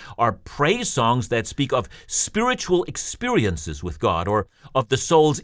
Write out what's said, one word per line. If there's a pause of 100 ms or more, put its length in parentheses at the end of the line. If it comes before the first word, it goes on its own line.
(180)
are
praise
songs
that
speak
of (180)
spiritual
experiences
with
God
or (260)
of
the
soul's